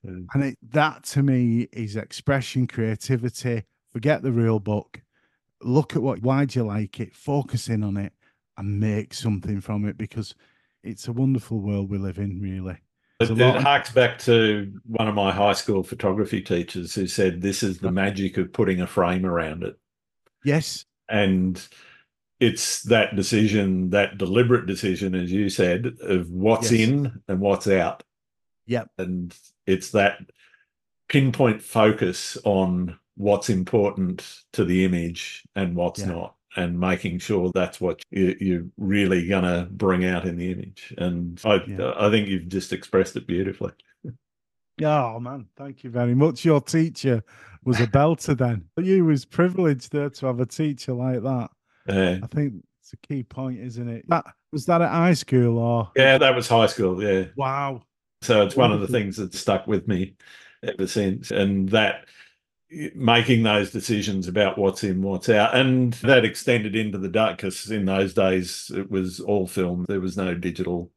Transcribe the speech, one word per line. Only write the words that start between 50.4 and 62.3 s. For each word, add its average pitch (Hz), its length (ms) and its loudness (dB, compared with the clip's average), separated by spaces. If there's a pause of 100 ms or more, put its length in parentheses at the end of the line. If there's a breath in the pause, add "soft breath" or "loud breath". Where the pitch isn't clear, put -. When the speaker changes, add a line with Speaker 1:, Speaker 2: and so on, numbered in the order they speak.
Speaker 2:
a 127 60 0
teacher 143 460 -6
like 123 300 -4
that. 127 280 -4 (380)
Speaker 1:
Yeah. 95 340 2
Speaker 2:
I 120 40 -12
think 139 360 -4 (200)
it's - 100 -20
a - 60 -20
key 139 240 -8
point, 127 380 -10
isn't 120 280 -10
it? 113 200 -10
That, 170 180 0 (260)
was 143 140 -6
that 170 160 4
at 165 80 2
high 165 240 4
school 120 440 2
or? 117 380 0
Speaker 1:
Yeah, 135 220 8
that 131 160 6
was 117 140 -2
high 113 180 6
school, 92 360 0
yeah. 95 240 2 (100)
Speaker 2:
Wow. 135 480 -4 (380)
Speaker 1:
So 107 220 6
it's 95 120 0
one 123 160 6
of 104 80 0
the 98 60 -2
Speaker 2:
Wonderful. 123 140 -4
Speaker 1:
things 98 160 -6
that 95 180 -8
stuck - 320 -2
with 104 220 -2
me 95 280 -2 (460 loud breath)
ever 95 240 -4
since. 101 440 -2
And 98 400 0
that, 107 360 2 (880 soft breath)